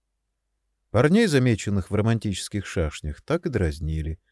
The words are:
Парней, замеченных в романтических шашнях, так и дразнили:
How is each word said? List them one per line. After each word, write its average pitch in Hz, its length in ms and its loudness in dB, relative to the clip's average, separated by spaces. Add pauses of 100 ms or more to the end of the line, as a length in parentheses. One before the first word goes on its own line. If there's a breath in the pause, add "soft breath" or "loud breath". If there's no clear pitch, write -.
(880)
Парней, 170 380 4
замеченных 113 640 2
в 101 40 -2
романтических 104 720 -2
шашнях, 76 560 -6
так 170 240 -4
и 175 40 -2
дразнили: 80 680 -4 (120)